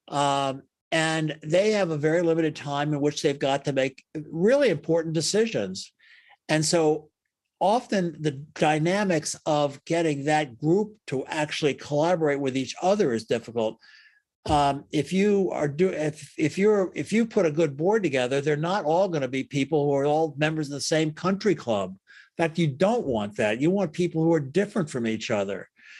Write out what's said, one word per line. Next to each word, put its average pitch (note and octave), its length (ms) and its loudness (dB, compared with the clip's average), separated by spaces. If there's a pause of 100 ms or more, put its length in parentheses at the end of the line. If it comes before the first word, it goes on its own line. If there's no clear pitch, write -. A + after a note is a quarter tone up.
Um, C#3 560 0 (280)
and D#3+ 500 0
they F#3 300 2
have G3 180 0
a D#3 80 -4
very D#3 240 2
limited D#3+ 340 0
time D3 380 -2
in C#3+ 60 0
which D3 220 -2
they've C#3 180 0
got C#3 260 0
to C#3+ 80 -2
make C3+ 300 -2 (260)
really A#3 400 4
important E3 440 0
decisions. D3+ 800 -2 (560)
And D#3 160 2
so D#3 440 2 (500)
often F#3+ 600 0
the D3+ 120 -2
dynamics D#3+ 1040 0 (100)
of D3 400 0
getting D#3+ 400 0
that D3+ 320 0
group G#3 400 0 (100)
to - 200 -4
actually D3+ 480 -2
collaborate D3+ 640 0
with C3+ 180 -2
each C3 240 -4
other F#3 320 2
is A2+ 120 -2
difficult. A2+ 520 -4 (720)
Um, C#3+ 440 2
if D3 220 -2
you G3 380 2
are D3+ 160 -2
do-, E3+ 260 0
if, D3+ 440 -6
if D#3 200 -2
you're, G3 360 2
if D#3 200 -6
you A3+ 120 4
put G#3+ 200 0
a D#3 60 2
good D3 260 0
board G3 260 2
together, C3 380 0
they're D3 160 0
not F3 260 -2
all E3+ 240 2
gonna D3 200 -2
be C3 160 -4
people C#3+ 420 0
who C#3+ 80 2
are C#3 120 2
all D3+ 320 2
members D#3 300 -2
of C#3+ 60 -10
the C3+ 80 -8
same D#3 300 0
country F#3+ 440 0
club. G2 360 -2
In - 520 -8
fact, D#3+ 140 -2
you E3+ 100 2
don't F#3 380 0
want G#2 320 -2
that. A2+ 240 0
You D#3 80 2
want F#3 240 0
people E3 300 0
who E3 100 4
are D#3+ 60 4
different F3 500 -2
from A#2 180 -4
each A2 240 -2
other. G2 380 -2 (300)